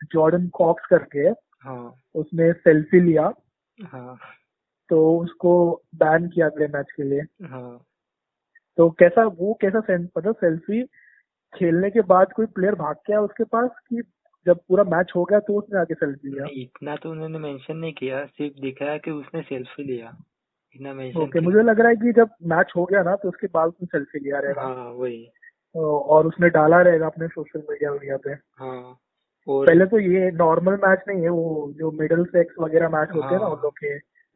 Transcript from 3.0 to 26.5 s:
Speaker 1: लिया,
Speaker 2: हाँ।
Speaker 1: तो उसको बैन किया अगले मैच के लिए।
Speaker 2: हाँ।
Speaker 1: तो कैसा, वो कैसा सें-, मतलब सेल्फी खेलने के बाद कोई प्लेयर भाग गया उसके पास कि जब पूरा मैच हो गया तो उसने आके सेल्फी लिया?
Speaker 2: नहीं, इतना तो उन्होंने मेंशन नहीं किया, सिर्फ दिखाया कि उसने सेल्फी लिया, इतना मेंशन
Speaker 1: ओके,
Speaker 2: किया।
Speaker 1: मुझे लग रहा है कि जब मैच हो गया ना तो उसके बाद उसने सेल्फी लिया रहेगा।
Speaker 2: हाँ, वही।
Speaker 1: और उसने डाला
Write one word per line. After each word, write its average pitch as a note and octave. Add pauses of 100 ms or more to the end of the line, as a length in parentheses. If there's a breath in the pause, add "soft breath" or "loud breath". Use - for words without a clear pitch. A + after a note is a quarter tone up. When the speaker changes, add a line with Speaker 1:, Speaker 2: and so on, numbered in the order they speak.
Speaker 1:
लिया, E3 (520)
Speaker 2:
हाँ। B2+ (680 loud breath)
Speaker 1:
तो D#3+
उसको F3 (120)
बैन E3
किया E3
अगले D3+
मैच C#3+
के D3+
लिए। C#3
Speaker 2:
हाँ। B2+ (920)
Speaker 1:
तो E3+
कैसा, F3
वो G3
कैसा G#3
सें-, F3+
मतलब G3
सेल्फी F#3+ (720 soft breath)
खेलने F3+
के A3
बाद F#3+
कोई A3
प्लेयर G3+
भाग D3+ (120)
गया G#3
उसके G#3
पास A#3 (180)
कि A#3 (440)
जब F3 (100)
पूरा F#3+
मैच F3
हो F3
गया G#3
तो G#3
उसने G3+
आके E3
सेल्फी C#3
लिया? C#3
Speaker 2:
नहीं, C#3
इतना C#3+
तो D#3+
उन्होंने D#3+
मेंशन D3
नहीं D#3+
किया, C3+
सिर्फ C#3+
दिखाया C#3
कि D3+
उसने D3+
सेल्फी C3
लिया, B2 (560)
इतना C3+
मेंशन C3
Speaker 1:
ओके, D3
Speaker 2:
किया। E3+
Speaker 1:
मुझे F#3+
लग A3+
रहा A#3
है A#3
कि A#3
जब A3+ (140)
मैच E3
हो F3
गया F#3+
ना F#3+
तो G3+
उसके F3+
बाद E3
उसने E3+
सेल्फी D3+
लिया C#3
रहेगा। C#3
Speaker 2:
हाँ, B2+
वही। A#2+ (460 soft breath)
Speaker 1:
और D#3
उसने F3
डाला E3